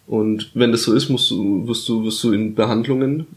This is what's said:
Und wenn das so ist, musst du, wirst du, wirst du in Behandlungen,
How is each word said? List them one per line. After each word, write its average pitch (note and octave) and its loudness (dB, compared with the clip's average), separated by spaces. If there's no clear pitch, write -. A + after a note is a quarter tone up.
Und G#2+ -2
wenn A#2 4
das A2+ 0
so A#2 2
ist, C#3 2
musst B2+ 2
du, G2+ -2
wirst A#2 -4
du, A2+ 0
wirst G#2+ -4
du A#2 2
in G#2+ 0
Behandlungen, C3 0